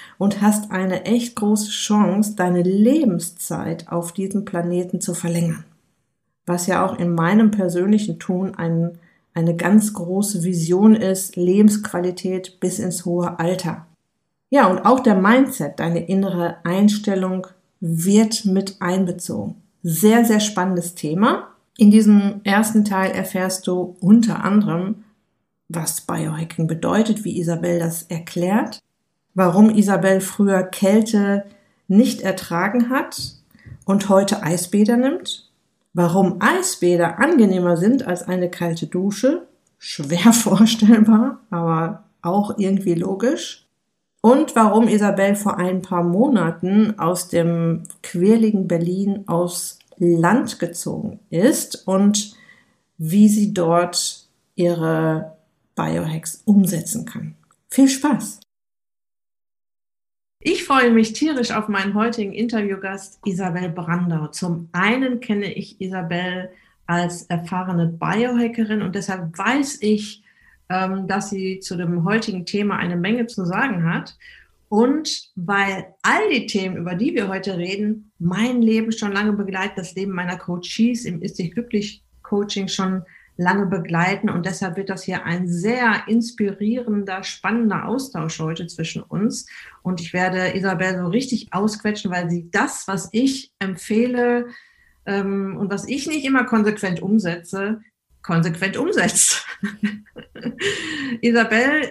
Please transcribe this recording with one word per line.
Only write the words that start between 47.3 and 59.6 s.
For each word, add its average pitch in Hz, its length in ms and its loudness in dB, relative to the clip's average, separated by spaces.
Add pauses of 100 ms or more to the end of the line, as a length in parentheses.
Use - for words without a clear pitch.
quirligen 208 640 2
Berlin 185 600 -2
aufs 175 520 -4 (200)
Land 175 600 2
gezogen - 600 -8 (100)
ist 208 560 0
und 202 480 2 (640)
wie 190 300 6
sie 208 260 2
dort 175 720 0 (300)
ihre 160 800 0 (400)
Biohacks 160 680 -6
umsetzen 190 600 2
kann. - 320 -12 (320)
Viel 269 200 6
Spaß! - 520 -2 (2000)